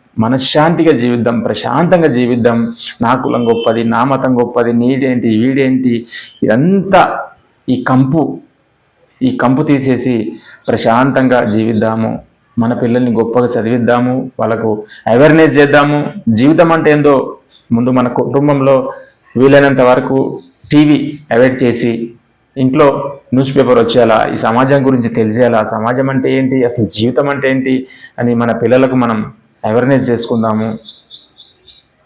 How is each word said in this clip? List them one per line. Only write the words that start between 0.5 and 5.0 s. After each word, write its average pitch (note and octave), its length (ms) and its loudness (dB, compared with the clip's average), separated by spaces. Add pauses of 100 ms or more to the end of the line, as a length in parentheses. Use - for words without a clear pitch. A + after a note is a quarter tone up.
జీవిద్దాం, A#2+ 420 -2
ప్రశాంతంగా D#3 680 0
జీవిద్దాం. A#2 680 0 (280)
నా A#2+ 140 0
కులం B2 340 -2
గొప్పది, A#2 340 0
నా A#2 200 0
మతం C3 380 0
గొప్పది, A#2+ 320 0
నీడేంటి, B2 540 0